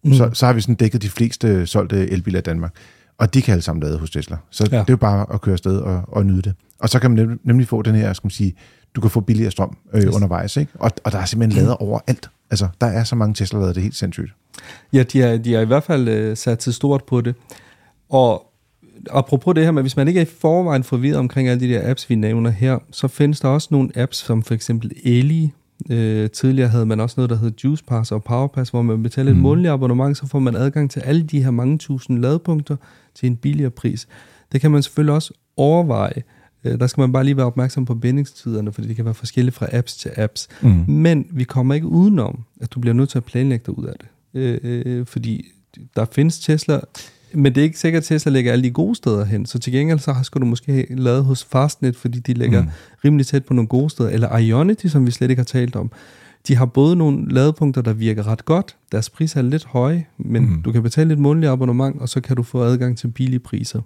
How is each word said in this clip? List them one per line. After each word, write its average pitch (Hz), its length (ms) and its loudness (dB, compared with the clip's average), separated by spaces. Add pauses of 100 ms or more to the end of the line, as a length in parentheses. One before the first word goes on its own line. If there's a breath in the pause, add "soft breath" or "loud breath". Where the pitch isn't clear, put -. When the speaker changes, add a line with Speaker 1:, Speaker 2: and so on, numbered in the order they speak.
Speaker 1:
Mm. 147 80 6
Speaker 2:
Så, 123 200 6
så 127 140 0
har 123 60 6
vi 113 80 2
sådan 113 140 0
dækket 110 280 0
de 104 60 -6
fleste 107 580 0
solgte 98 440 -2
elbiler 90 280 -2
i - 40 -2
Danmark. 82 320 -6 (440 soft breath)
Og 104 160 0
de 135 80 4
kan 117 100 2
alle 85 100 2
sammen 80 200 -4
lade 76 160 -4
hos 78 120 -8
Tesla. 76 260 -8 (140)
Så 107 220 0
Speaker 1:
Ja. 123 60 2
Speaker 2:
det 104 100 0
er 123 40 6
jo 127 40 6
bare 104 380 2
at 110 60 -2
køre 101 120 0
afsted 95 240 0
og, 92 300 -4
og 101 200 0
nyde 92 160 2
det. 95 120 -4 (240)
Og - 100 -2
så 131 120 2
kan 127 100 4
man 113 200 2
nem-, 120 140 -8
nemlig 120 240 4
få 110 140 -2
den 110 120 2
her, 107 180 2
skal - 140 -8
man 95 40 0
sige, 95 240 -2 (400 soft breath)
du - 60 -4
kan 107 100 4
få 120 100 0
billigere 107 300 0
strøm, 92 260 -4 (180)
øh, 107 80 4
Speaker 1:
Yes. 98 120 2
Speaker 2:
undervejs, 98 420 -2
ikke? 147 180 -4
Og, - 160 0 (140)
og - 80 -4
der 104 60 -6
er 92 60 -4
simpelthen 110 380 0
lader 131 180 2
Speaker 1:
Mm. 107 60 -4
Speaker 2:
overalt. 110 440 -4 (200)
Altså, 95 180 0 (120)
der 120 60 2
er 110 180 0
så 120 120 -4
mange 107 180 0
Tesla-lader, 95 380 -2
det 87 80 -2
er - 20 -2
helt 104 120 -4
sindssygt. - 380 -8 (600 loud breath)
Speaker 1:
Ja, 135 100 6
de 131 180 2
har, 120 160 4
de 117 160 -2
har 113 80 2
i 113 40 2
hvert 131 180 2
fald, 135 260 0
øh, 110 280 -2
sat 117 260 -2
sig 123 120 -4
stort 139 300 -2
på 127 160 0
det. 120 140 -4 (720 loud breath)
Og 127 440 0 (580)
apropos 139 440 0
det 160 100 4
her 165 60 4
med, 151 120 0
hvis 131 140 -4
man 139 120 2
ikke 180 120 2
er 165 40 2
i 160 40 -4 (120)
forvejen 160 440 0
forvirret 135 340 -2
omkring 131 300 0
alle 123 200 0
de 123 60 0
der 101 160 -2
apps, - 200 -6
vi 123 40 2
nævner 113 360 0
her, 120 280 0 (120)
så - 180 -4
findes 147 320 0
der 139 80 0
også 143 220 0
nogle 139 280 2
apps, 123 180 -2
som 110 260 -2
for - 120 -4
eksempel 113 380 -4 (120)
Eli. 143 460 2 (400)
Øh, 110 400 0
tidligere 131 380 0
havde 117 180 2
man 110 140 0
også 117 160 -4
noget, 127 140 0
der 117 60 0
hed 113 160 -2 (120)
Juice 147 200 -2
Pass 113 280 -2
og 107 120 -4
Power 123 220 -2
Pass, 131 240 -6
hvor 120 120 0
man 113 200 0
betaler 131 280 0
et 107 60 6
Speaker 2:
Mhm. 87 60 6
Speaker 1:
månedligt 156 300 4
abonnement, 131 440 0
så 143 100 -10
får 139 120 -4
man 123 180 0
adgang 139 340 0
til 139 100 -8
alle 143 220 0
de 151 220 -2
her 131 60 2
mange 127 280 0
tusind 131 400 -4
ladepunkter 147 580 -2 (380 soft breath)
til - 120 -6
en 123 100 0
billigere 143 340 -2
pris. - 380 -6 (440 loud breath)
Det 135 80 0
kan 151 100 4
man 143 120 4
selvfølgelig 147 320 0
også 151 180 -2 (240)
overveje. 135 640 0 (420 soft breath)
Øh, 120 160 -2
der 127 60 2
skal 127 140 -2
man 127 120 4
bare 131 120 2
lige 139 120 2
være 131 100 2
opmærksom 127 380 -2
på 120 100 -4
bindingstiderne, 117 800 -4
fordi 107 160 -8
det 110 80 -6
kan 113 80 -4
være 113 100 -2
forskelligt 123 420 -2
fra - 160 -6
apps 120 240 -4
til - 200 -12
apps. - 320 -6 (140)
Speaker 2:
Mhm. 92 300 4
Speaker 1:
Men 156 380 2
vi 131 140 -4
kommer 131 300 0
ikke 160 120 -4
udenom, 165 580 2 (160)
at 117 120 -10
du 123 80 -6
bliver 120 140 2
nødt 135 140 2
til - 100 -4
at 113 60 -4
planlægge 123 420 -2
dig - 120 -8
ud - 80 -10
af - 140 -10
det. - 80 -20 (320)
Øh, 120 220 -2
øh, 123 440 -6
fordi 117 380 -6 (520)
der 107 160 0
findes 160 280 2
Tesla, 151 400 0 (560 loud breath)
men 135 180 4
det 135 60 2
er 147 40 6
ikke 160 140 -2
sikkert, 165 220 0
at 156 60 -10
Tesla 156 260 0
lægger 123 200 2
alle 127 120 2
de 123 60 0
gode 175 240 -2
steder 107 300 -2
hen. 104 220 -2
Så - 120 -8
til 123 140 -4
gengæld 151 260 2
så 143 140 -2
har, 131 100 0
skal - 180 -4
du 127 60 0
måske 127 440 0
lade 127 320 0
hos 131 220 0
Fastnet, 131 520 0
fordi 120 220 -6
de 123 160 -4
lægger 120 280 2
Speaker 2:
Mm. 80 60 0 (360 loud breath)
Speaker 1:
rimelig 143 220 4
tæt 139 180 -2
på - 100 -2
nogle 117 140 2
gode 135 220 0
steder. 113 200 -2
Eller 113 280 0
Ionity, 135 480 2
som 143 200 2
vi 120 40 2
slet 123 200 -2
ikke 127 100 2
har 120 40 0
talt 123 320 -2
om. 95 140 -6 (580 loud breath)
De 143 80 4
har 123 100 4
både 143 300 4
nogle 156 320 2
ladepunkter, 139 540 2
der 113 100 0
virker 107 340 -2
ret 110 180 -2
godt. 175 320 0 (160)
Deres 110 180 -2
priser 160 280 -4
er 127 60 2
lidt 143 200 -2
høje, 147 400 -2 (140)
men 113 320 0
Speaker 2:
Mm. 80 120 -2
Speaker 1:
du 117 100 -4
kan 117 100 2
betale 156 300 2
et 151 60 0
månedligt 147 340 2
abonnement, 131 480 0
og 123 80 -6
så 131 120 -4
kan 127 160 -4
du 120 60 -2
få 123 200 -4
adgang 123 360 0
til 131 100 -6
billige 127 320 -2
priser. - 460 -6